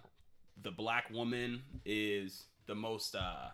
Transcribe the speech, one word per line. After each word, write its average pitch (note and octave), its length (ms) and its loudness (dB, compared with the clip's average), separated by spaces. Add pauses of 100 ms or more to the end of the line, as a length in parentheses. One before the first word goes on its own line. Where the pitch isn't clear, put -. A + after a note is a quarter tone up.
(640)
the G#2 80 -4
black A2+ 400 2
woman A#2+ 520 0 (240)
is G2+ 580 2 (220)
the G#2+ 100 -2
most, A2 400 -2
uh, E2 380 -2